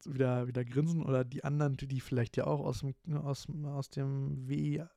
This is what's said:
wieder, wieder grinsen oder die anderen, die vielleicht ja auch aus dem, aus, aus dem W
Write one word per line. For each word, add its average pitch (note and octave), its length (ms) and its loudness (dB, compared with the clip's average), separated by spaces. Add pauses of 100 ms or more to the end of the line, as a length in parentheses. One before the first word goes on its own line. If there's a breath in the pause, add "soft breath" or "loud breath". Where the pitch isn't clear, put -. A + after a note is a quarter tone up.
wieder, B2+ 420 2
wieder B2 160 -2
grinsen D3 400 2
oder B2+ 220 4
die C3 180 -6
anderen, C#3+ 320 2
die C3+ 260 -2
vielleicht A#2+ 360 0
ja C3 80 2
auch D3 160 4
aus B2+ 180 0
dem, C#3 140 -2 (240)
aus, C#3+ 300 -2 (180)
aus C#3+ 240 -4
dem C3+ 580 -2
W D3 360 0 (140)